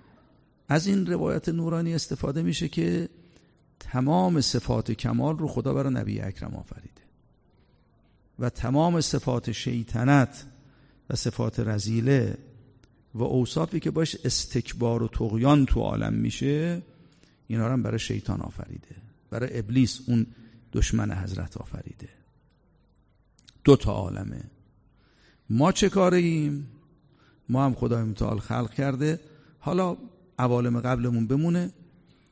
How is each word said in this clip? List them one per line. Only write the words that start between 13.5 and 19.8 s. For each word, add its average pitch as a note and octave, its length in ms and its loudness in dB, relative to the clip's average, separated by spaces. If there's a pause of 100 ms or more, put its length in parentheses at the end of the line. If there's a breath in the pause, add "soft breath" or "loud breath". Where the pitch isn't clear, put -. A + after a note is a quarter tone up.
که D3 120 -4
باش D#3 320 0
استکبار A#2 800 -2
و A2+ 40 -2
طغیان A#2+ 580 4
تو - 140 4
عالم A2 340 -2
می‌شه، C#3+ 680 -2 (640 soft breath)
اینا A2 200 0
رو B2+ 60 0
هم B2+ 100 0
برای A2 160 -2
شیطان G2+ 420 -4
آفریده، - 540 -12 (340)
برای A#2+ 300 -6
ابلیس، A#2 480 2